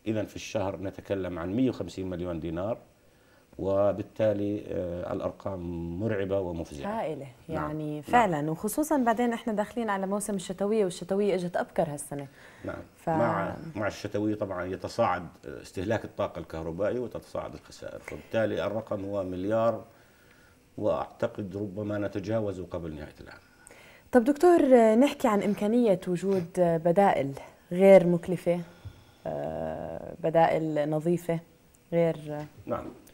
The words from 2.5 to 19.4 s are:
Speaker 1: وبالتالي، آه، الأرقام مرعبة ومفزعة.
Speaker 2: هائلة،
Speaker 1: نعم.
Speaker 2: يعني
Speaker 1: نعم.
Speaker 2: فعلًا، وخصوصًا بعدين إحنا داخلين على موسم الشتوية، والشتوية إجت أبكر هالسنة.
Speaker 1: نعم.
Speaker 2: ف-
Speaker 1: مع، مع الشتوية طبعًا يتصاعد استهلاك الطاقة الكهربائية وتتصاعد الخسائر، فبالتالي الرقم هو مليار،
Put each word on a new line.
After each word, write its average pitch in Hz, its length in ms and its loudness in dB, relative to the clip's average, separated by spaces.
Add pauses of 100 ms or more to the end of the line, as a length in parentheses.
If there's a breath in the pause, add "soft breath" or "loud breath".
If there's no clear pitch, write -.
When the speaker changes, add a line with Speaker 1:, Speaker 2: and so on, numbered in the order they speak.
Speaker 1:
وبالتالي، 101 1120 0
آه، 87 440 -4
الأرقام 95 480 -6 (400)
مرعبة 101 400 0
ومفزعة. 139 600 -6
Speaker 2:
هائلة، 143 260 -6 (220)
Speaker 1:
نعم. 160 80 -4
Speaker 2:
يعني 151 360 -4
Speaker 1:
نعم. 151 100 -8
Speaker 2:
فعلًا، 165 480 2
وخصوصًا 294 460 -2
بعدين 233 360 2
إحنا 233 200 -4
داخلين 208 380 -2
على 190 160 -2
موسم 202 280 -2
الشتوية، 196 500 0
والشتوية 190 500 0
إجت 175 220 -2
أبكر - 260 -2
هالسنة. 143 440 -6 (380 loud breath)
Speaker 1:
نعم. 87 180 -8 (140)
Speaker 2:
ف- - 120 -10
Speaker 1:
مع، 120 480 0 (200)
مع 104 100 -2
الشتوية 104 480 -2
طبعًا 95 300 -4
يتصاعد 92 600 -2 (180)
استهلاك 98 600 -4
الطاقة 95 340 -6
الكهربائية 85 600 -4
وتتصاعد 85 560 -8
الخسائر، - 440 -16
فبالتالي 98 680 -2
الرقم 101 380 -4
هو 101 200 -4
مليار، 107 600 0 (920 soft breath)